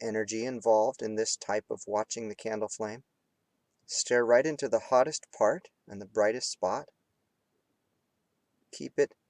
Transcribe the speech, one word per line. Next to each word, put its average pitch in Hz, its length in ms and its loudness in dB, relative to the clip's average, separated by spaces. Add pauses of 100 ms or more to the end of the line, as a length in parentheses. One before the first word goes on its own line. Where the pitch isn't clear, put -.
energy 110 440 -4
involved 113 580 2
in 110 120 -4
this 110 220 -2
type - 340 -6
of - 160 -6
watching 110 420 -4
the 104 60 -8
candle 107 340 -6
flame. 110 360 -8 (840)
Stare - 380 2
right 120 220 6
into 151 220 -4
the 113 100 2
hottest 131 480 2 (100)
part 123 320 2 (200)
and 101 120 -14
the 101 60 -12
brightest 110 440 0
spot. 110 380 -4 (1800)
Keep - 260 -12
it 143 160 2 (160)